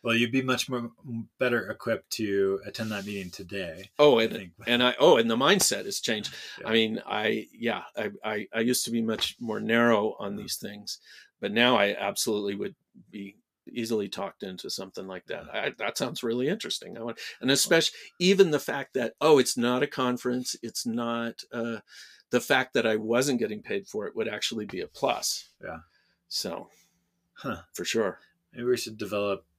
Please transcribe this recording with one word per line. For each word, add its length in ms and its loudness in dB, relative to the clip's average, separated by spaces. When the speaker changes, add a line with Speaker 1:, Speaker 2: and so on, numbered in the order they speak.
Speaker 1:
Well, 120 2
you'd 160 2
be 120 2
much 260 -2
more, 100 -2
m-, 500 -10
better 320 0
equipped 400 -4
to 540 0
attend 260 -6
that 140 -6
meeting 260 -8
today, 680 -10
Speaker 2:
Oh, 200 8
Speaker 1:
I 40 4
Speaker 2:
and, 100 0
Speaker 1:
think. 200 -10
Speaker 2:
and 160 4
I, 160 4
oh, 180 10
and 120 4
the 80 2
mindset 480 2
has 140 -6
changed. 340 -4
Speaker 1:
Yeah. 80 -8
Speaker 2:
I 40 2
mean, 320 2
I, 480 -2
yeah, 300 -4
I, 140 -4
I, 300 -4
I 80 -2
used 240 2
to 60 -6
be 100 0
much 380 -2
more 200 -6
narrow 600 4
on 160 -6
Speaker 1:
Mm. 20 -10
Speaker 2:
these 200 -8
things, 420 -12
but 100 -4
now 260 6
I 180 4
absolutely 600 -2
would 200 -6
be 260 -12
easily 360 -2
talked 360 -8
into 260 -10
something 380 -8
like 200 -10
that. 260 -10
Speaker 1:
Yeah. 80 -2
Speaker 2:
I, 80 -2
that 180 -4
sounds 260 -4
really 240 0
interesting. 500 -6
I 40 -12
want, 180 -8
and 100 0
especially 460 4
even 320 8
the 80 2
fact 340 -6
that, 260 -2
oh, 200 8
it's 180 2
not 260 2
a 40 0
conference. 760 -2
It's 220 -8
not, 680 -4
uh, 280 -4
the 120 2
fact 340 0
that 120 2
I 100 4
wasn't 420 2
getting 240 -4
paid 240 -4
for 200 -6
it 80 -12
would 140 -4
actually 380 -6
be 140 -8
a 60 -8
plus. 600 -4
Speaker 1:
Yeah. 160 -10
Speaker 2:
So, 400 -8
Speaker 1:
Huh. 300 -10
Speaker 2:
for 120 -8
sure. 340 0
Speaker 1:
Maybe 120 -10
we 120 4
should 200 -8
develop 480 -4